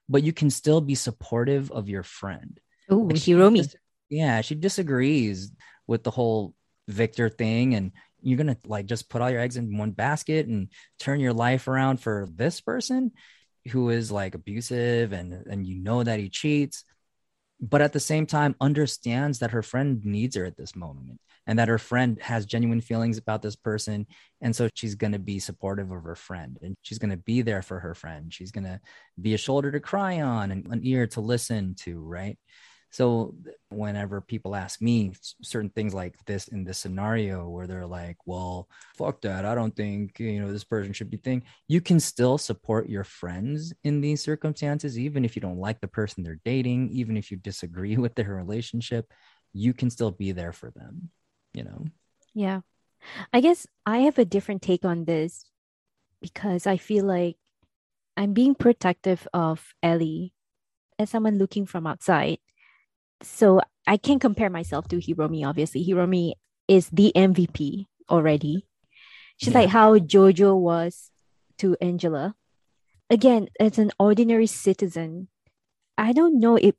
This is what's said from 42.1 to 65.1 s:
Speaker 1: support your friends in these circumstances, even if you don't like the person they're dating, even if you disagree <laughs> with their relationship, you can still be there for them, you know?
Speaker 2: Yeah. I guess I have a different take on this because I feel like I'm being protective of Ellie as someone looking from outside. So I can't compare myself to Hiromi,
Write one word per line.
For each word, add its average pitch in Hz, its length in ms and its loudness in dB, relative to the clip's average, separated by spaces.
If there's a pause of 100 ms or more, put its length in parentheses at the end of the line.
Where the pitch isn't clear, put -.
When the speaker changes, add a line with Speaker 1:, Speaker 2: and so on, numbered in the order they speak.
Speaker 1:
support - 520 -4
your 98 140 -6
friends 131 720 -8 (100)
in 147 160 0
these 147 220 -2
circumstances, 147 800 -4
even 139 260 -2
if 117 100 -4
you 104 60 -6
don't 90 160 -6
like 101 240 -6
the 98 60 -8
person 101 360 -6
they're 82 220 -12
dating, 123 460 -2
even 110 260 -4
if - 140 -8
you 98 60 -10
disagree 92 600 -8
<laughs> - 0 -
with 120 160 -2
their 101 220 -4
relationship, 113 760 -8 (420)
you 110 200 0
can 123 160 -2
still 117 220 -2
be 98 200 -6
there 87 220 -8
for - 160 -20
them, - 400 -18 (460)
you - 80 -10
know? 52 220 -12 (500)
Speaker 2:
Yeah. 190 260 -4 (720)
I 247 80 6
guess 339 240 4 (220)
I 226 180 2
have 294 140 4
a 233 60 6
different 196 360 -2
take 185 240 0
on 170 200 -2
this 165 440 -2 (720)
because 180 460 -4
I 190 100 2
feel 202 280 0
like 175 320 0 (800)
I'm 202 180 -2
being 254 200 6
protective 190 800 0
of 160 480 -2
Ellie 170 500 0 (680)
as 214 100 -2
someone 220 300 0
looking 196 260 -2
from 165 220 -6
outside. 156 500 0 (840)
So 190 400 6 (260)
I 208 80 4
can't 269 240 2
compare 220 300 2
myself 165 400 -6
to 175 80 -2
Hiromi, 156 500 -2